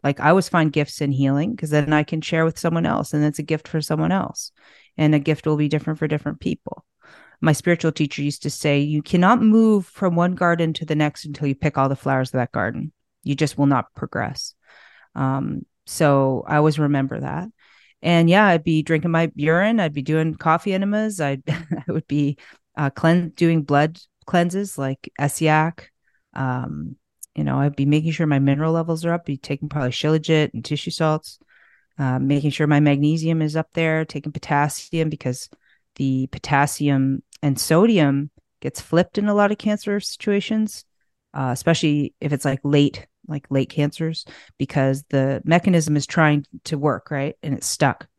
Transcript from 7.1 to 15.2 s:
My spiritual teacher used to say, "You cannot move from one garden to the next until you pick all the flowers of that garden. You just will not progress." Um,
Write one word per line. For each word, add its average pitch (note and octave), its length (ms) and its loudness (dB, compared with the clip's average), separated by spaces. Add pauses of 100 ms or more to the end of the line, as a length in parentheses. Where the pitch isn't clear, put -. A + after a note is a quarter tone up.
My D#3 120 4
spiritual E3 380 0
teacher D3 300 -2
used C#3+ 220 -4
to D3+ 60 -4
say, C#3+ 300 0
"You D3 220 0
cannot F#3+ 400 4
move A3 440 4
from F3 300 -2
one F3 200 2
garden E3+ 380 0
to D#3 120 -8
the D#3+ 100 -2
next D3+ 300 -2
until D3 220 -6
you C#3 80 -2
pick - 220 -2
all C3+ 120 2
the C3+ 60 -2
flowers C3 340 -2
of - 40 -10
that B2 180 -2
garden. A2+ 400 -4 (320)
You C#3 120 -2
just D3 220 -2
will C#3+ 100 2
not C3+ 260 0
progress." - 600 -8 (600)
Um, C3+ 500 -4 (200)